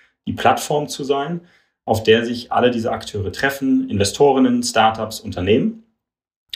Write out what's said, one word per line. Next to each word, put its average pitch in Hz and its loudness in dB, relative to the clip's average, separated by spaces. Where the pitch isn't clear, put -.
die 110 -6
Plattform 135 0
zu 143 -10
sein, 143 -2
auf 110 0
der 113 4
sich 120 -8
alle 120 2
diese 113 -4
Akteure 104 -6
treffen, 131 -2
Investorinnen, 123 2
Startups, 110 0
Unternehmen. 110 0